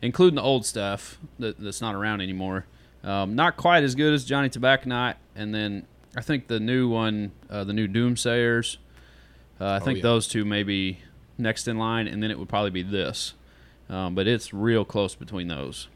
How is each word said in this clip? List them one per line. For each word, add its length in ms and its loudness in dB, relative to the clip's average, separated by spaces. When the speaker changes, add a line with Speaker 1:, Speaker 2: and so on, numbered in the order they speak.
Speaker 1:
including 340 6
the 60 -2
old 240 2
stuff 520 -4
that, 220 -6
that's 200 -8
not 140 -4
around 260 -2
anymore. 460 -4
Um, 300 -2
not 220 2
quite 280 6
as 100 0
good 180 4
as 120 2
Johnny 240 0
Tobacco 400 2
Night, 280 -2
and 180 -6
then 320 -4
I 60 -8
think 260 -2
the 120 0
new 280 2
one, 440 0
uh, 160 -6
the 100 -4
new 120 2
Doomsayers, 920 2
uh, 40 -4
I 120 2
Speaker 2:
Oh, 40 0
Speaker 1:
think 180 0
Speaker 2:
yeah. 40 -6
Speaker 1:
those 240 4
two 180 -2
may 200 0
be 340 -2
next 300 -2
in 100 -4
line, 300 0
and 140 -4
then 80 -2
it 80 -6
would 100 -10
probably 220 0
be 120 -4
this. 520 -4
Um, 260 -4
but 120 2
it's 280 0
real 300 2
close 300 -2
between 340 -8
those. 480 -8